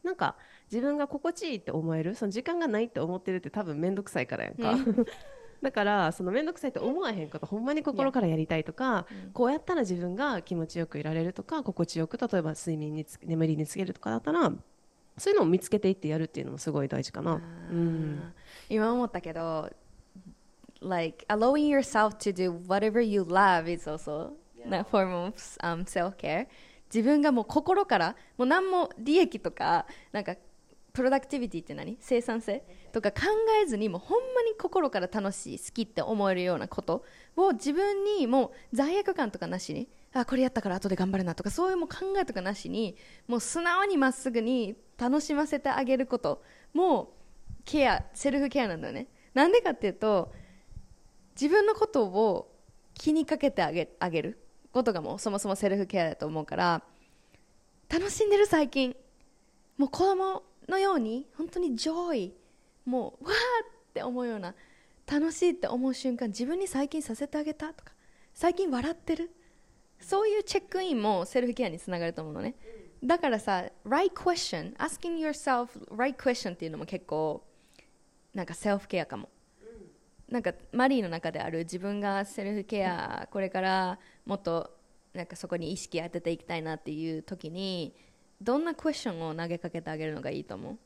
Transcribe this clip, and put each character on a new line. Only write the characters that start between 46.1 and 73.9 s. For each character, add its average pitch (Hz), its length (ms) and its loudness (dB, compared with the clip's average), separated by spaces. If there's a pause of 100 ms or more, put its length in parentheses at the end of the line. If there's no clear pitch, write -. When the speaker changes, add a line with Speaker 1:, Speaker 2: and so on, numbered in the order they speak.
Speaker 2:
と - 220 -2 (320)
も 320 400 2 (520)
ケ 285 220 4
ア、 - 260 2
セ - 180 0
ル 277 80 2
フ 277 100 2
ケ 277 140 0
ア 220 40 0
な 175 80 -2
ん 160 60 -8
だ - 60 -6
よ - 60 -6
ね。 254 140 -8 (260)
な 285 140 6
ん 370 40 6
で 466 100 8
か 330 100 0
っ - 40 -2
て 208 120 -2
い - 40 4
う - 20 -6
と、 208 400 2 (1080)
自 285 80 2
分 403 180 8
の 427 100 4
こ 427 120 4
と 233 180 4
を 196 460 2 (440)
気 311 180 0
に 311 120 4
か 302 120 0
け 285 140 4
て 185 120 0
あ 156 80 0
げ、 160 180 -2 (100)
あ 180 100 0
げ 160 120 0
る 180 180 -6 (340)
こ 247 100 2
と 220 100 4
が 170 80 -2
も 165 140 -6
う 202 40 -10
そ 214 120 -2
も 196 80 -2
そ 202 80 -4
も 196 80 2
セ 202 140 2
ル 196 80 4
フ 196 80 0
ケ 190 160 0
ア 165 80 2
だ - 60 -6
と - 100 -6
思 156 160 -4
う 147 40 -6
か - 100 -8
ら、 175 280 2 (1040)
「楽 359 220 0
し 427 160 2
ん 415 40 2
で 403 80 8
る？ 415 80 8
最 311 240 4
近。 262 260 0 (840)
も 277 80 4
う 262 40 -4
子 - 140 0
供 381 400 0 (240)
の 370 100 2
よ 392 160 4
う 302 60 2
に、 226 260 -2 (120)
本 330 100 -4
当 359 120 -6
に 294 160 0
ジ 311 140 -2
ョ 349 240 -2
イ。 190 200 -2 (520)
も 247 360 -4
う、 - 20 -16
わ 349 80 -4
ー - 20 2
っ 466 340 2 (260)
て - 100 -6
思 247 160 -4
う 247 80 -2
よ 226 80 -4
う 208 40 -6
な、 185 140 -8 (540)
楽 294 240 2
し 359 140 0
い 349 60 6
っ - 20 -2
て - 140 -4
思 254 200 0
う 254 60 0
瞬 247 240 -4
間、 240 100 -4
自 220 180 -4
分 339 140 -2
に 392 80 -2
最 285 220 -2
近 311 120 -4
さ 226 140 -6
せ 285 120 -6
て 302 100 -6
あ 302 60 -2
げ 302 100 -4
た？」 302 200 -8
と - 120 -20
か、 - 80 -20 (400)
「最 349 200 2
近 359 160 0
笑 254 220 0
っ 339 40 -4
て 330 200 -2
る？」 339 160 -8 (720)
そ 403 240 0
う - 20 4
い 415 120 2
う 403 40 -2
チ - 140 -4
ェ - 40 2
ッ 359 80 -20
ク 370 120 -2
イ 359 120 -2
ン 226 80 0
も 202 240 2
セ 254 160 0
ル 247 60 0
フ 240 60 -2
ケ 247 120 -2
ア 180 40 -2
に 160 100 -8
つ - 100 -12
な 175 100 -2
が 170 60 -2
る 170 80 -2
と 165 80 -10
思 156 100 -8
う - 20 -10
の 165 80 -6
ね。 226 140 -6 (480)
だ 330 160 2
か 294 100 0
ら 220 100 2
さ、 190 260 0 (200)
right 320 280 4